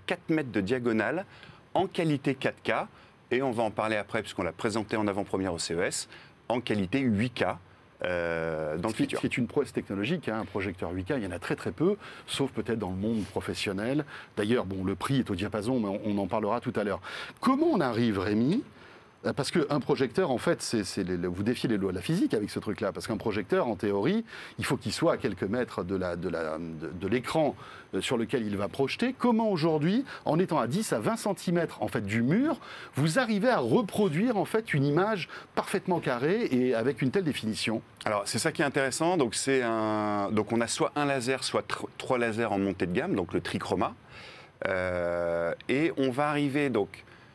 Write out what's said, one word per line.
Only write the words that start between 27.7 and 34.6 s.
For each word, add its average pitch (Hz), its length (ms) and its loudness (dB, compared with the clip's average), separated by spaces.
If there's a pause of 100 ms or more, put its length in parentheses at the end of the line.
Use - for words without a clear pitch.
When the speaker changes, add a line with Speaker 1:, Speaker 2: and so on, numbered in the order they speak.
Speaker 2:
euh, 185 60 0
sur 131 140 0
lequel 113 300 0
il 101 120 -2
va 101 100 -2
projeter. 233 500 -2
Comment 226 320 4
aujourd'hui, 170 560 2 (200)
en 147 120 4
étant 170 220 4
à 113 80 2
dix 165 260 0
à 117 60 2
vingt 185 180 2
centimètres, 175 640 0
en 107 60 0
fait, 107 180 -2
du 110 160 2
mur, 240 380 2 (340)
vous 160 240 2
arrivez 226 320 4
à 214 80 6
reproduire, 185 800 2
en 170 80 2
fait, 220 300 0